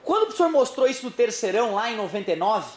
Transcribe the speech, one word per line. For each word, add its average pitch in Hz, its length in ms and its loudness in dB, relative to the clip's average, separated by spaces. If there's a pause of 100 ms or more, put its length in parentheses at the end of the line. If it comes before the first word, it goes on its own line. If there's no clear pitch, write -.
Quando 403 200 0
o 427 40 2
professor 339 240 2
mostrou 262 380 2
isso 262 160 -4
no 247 80 -8
terceirão, 220 640 0
lá 226 140 -2
em 226 60 -6
noventa 190 360 -4
e 160 40 -2
nove, 196 400 0